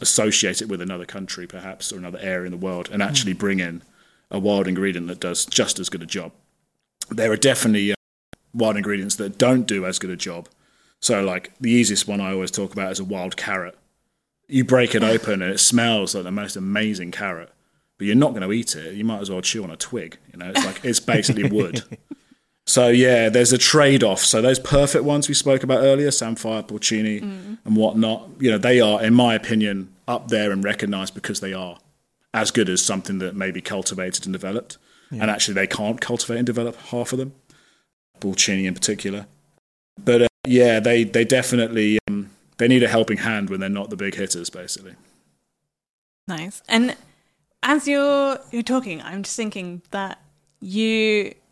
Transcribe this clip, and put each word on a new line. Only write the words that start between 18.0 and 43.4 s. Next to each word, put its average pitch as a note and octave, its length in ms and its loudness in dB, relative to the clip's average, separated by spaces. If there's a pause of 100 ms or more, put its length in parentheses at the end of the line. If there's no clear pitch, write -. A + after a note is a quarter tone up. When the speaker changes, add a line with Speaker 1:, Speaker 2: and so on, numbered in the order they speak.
Speaker 1:
you're G#2 80 2
not C#3 180 4
gonna G2 180 -4
eat A#2 240 -4
it. E2 200 -12
You G#2 100 -6
might G#2+ 160 -4
as G2 80 -8
well F#2 120 -4
chew G#2+ 220 -4
on F2+ 60 -10
a E2 80 -14
twig. F#2+ 400 -8 (160)
You F2 60 -20
know, F2+ 100 -10
it's C4+ 160 -2
like, - 180 -10
it's A#2+ 160 0
basically A2 440 0
wood. G#2 460 0
Speaker 2:
<laughs> A2+ 80 -14 (720)
Speaker 1:
So, B2 200 6
yeah, A#2+ 400 6
there's B2 240 6
a B2 40 4
trade-off. C3+ 680 4
So A2 160 2
those C3 180 4
perfect C#3 460 2
ones D3 240 0
we C#3+ 40 -2
spoke C3+ 300 2
about C3 220 2
earlier, C#3 260 4
samphire, A2 520 -4
porcini, G#2+ 580 -2
Speaker 3:
Mm. G2+ 420 -12
Speaker 1:
and A2 140 2
whatnot, A2 500 2 (140)
you B2 100 4
know, G#2+ 60 2
they A#2+ 240 4
are, G#2 200 4
in A2+ 120 4
my A#2+ 220 6
opinion, G#2 520 -2 (180)
up A#2+ 220 -6
there G#2 240 0
and G2 140 0
recognized G2+ 500 -4
because G2+ 240 -8
they G2 140 -8
are F2+ 240 -12 (560)
as A2 180 0
good A2 160 2
as F2+ 140 0
something G2 380 -4
that F#2 180 -8
may F#2+ 140 -4
be F2+ 100 -10
cultivated F#2 640 -8
and F#2+ 80 -6
developed. F#2+ 440 -8 (340)
Speaker 2:
Yeah. A2+ 100 -8
Speaker 1:
And G#2+ 100 0
actually, G#2 220 -2
they G2 120 2
can't A2 360 -4
cultivate A#2+ 380 -4
and B2 60 0
develop A#2 300 -4 (120)
half A#2+ 260 -6
of B2+ 60 -4
them, C3+ 160 -8 (840)
porcini F#2+ 460 0
in F#2 80 -2
particular. G2+ 540 -6 (720)
But, A#2+ 260 6
uh, A#2 40 6 (180)
yeah, B2 360 6
they, A#2 240 4
they A#2 180 2
definitely, A2+ 760 2 (100)
um, G2+ 220 -6 (260)
they A#2 100 4
need B2 160 8
a A#2 60 2
helping A2 300 2
hand G#2 300 -2